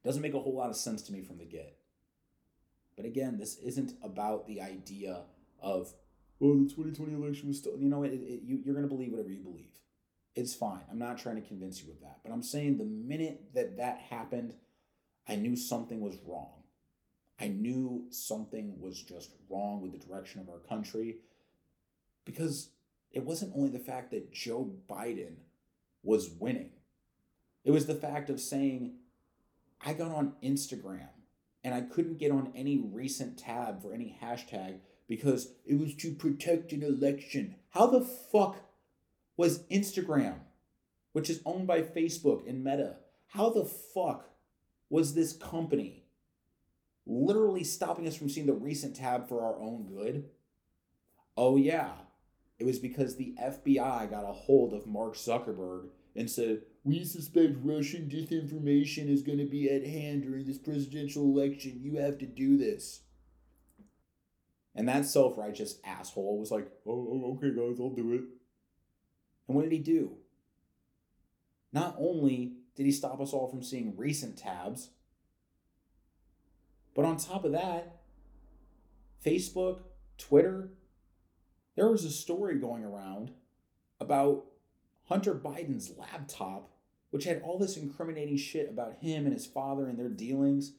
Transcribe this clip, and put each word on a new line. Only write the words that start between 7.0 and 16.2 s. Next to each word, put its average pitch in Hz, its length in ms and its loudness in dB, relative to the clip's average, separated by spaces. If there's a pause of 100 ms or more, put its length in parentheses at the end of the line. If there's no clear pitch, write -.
election 143 340 -6
was 139 100 -2
still," - 200 -8
you 139 120 2
know, 143 140 0
it, 139 100 -2
it, 123 300 -8
you, 131 200 -4
you're 139 120 -2
gonna 143 120 -2
believe 127 240 -4
whatever 104 200 -6
you 98 80 -10
believe. 90 320 -16 (640)
It's 120 180 -4
fine. 98 280 -6 (100)
I'm 113 80 -8
not 120 180 -6
trying 110 240 -8
to - 60 -18
convince 95 340 -12
you - 100 -18
of - 100 -20
that. - 220 -20
But 113 80 -12
I'm 120 120 -6
saying 143 340 0
the 107 60 -4
minute 127 720 -6
that 104 240 0
that 120 220 -4
happened, 120 540 -8 (760)
I 107 80 -4
knew 117 200 0
something 117 460 -6
was 98 240 -6